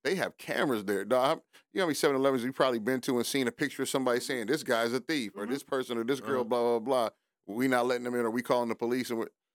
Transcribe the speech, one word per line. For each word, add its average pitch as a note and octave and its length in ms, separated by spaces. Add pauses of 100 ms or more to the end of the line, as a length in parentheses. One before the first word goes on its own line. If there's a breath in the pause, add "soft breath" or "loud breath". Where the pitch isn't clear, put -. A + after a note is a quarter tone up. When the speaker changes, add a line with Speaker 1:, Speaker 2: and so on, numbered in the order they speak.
Speaker 1:
they E3 120
have A#2+ 220
cameras B2+ 460
there. G2 220
Dog, B2+ 200
how, D3+ 80 (400 soft breath)
you G2+ 60
know F#3+ 40
how F3 40
many D3 80
seven C#3+ 220
elevens C3 260
you B2+ 80
probably C3 280
been B2+ 220
to B2 160
and A#2 80
seen C3+ 220
a A2+ 40
picture C#3 320
of B2 60
somebody B2+ 300
saying, B2 280
"This C3+ 160
guy's A#2 280
a B2+ 80
thief," A#2+ 360
or G2+ 80
Speaker 2:
Mm-hmm. A#2+ 100
Speaker 1:
"This C#3 100
person B2 340
or A2+ 60
this C3 160
girl, B2+ 220
Speaker 3:
Uh-huh. A2+ 80
Speaker 1:
blah, A#2+ 280
blah, - 20
blah. A#2+ 300 (460)
We C3 140
not B2 180
letting B2 160
them B2 120
in," A#2+ 100
or A2 60
"We A#2+ 120
calling B2 240
the A2+ 80
police," A#2+ 360
and A2+ 80
we, A2 60 (300)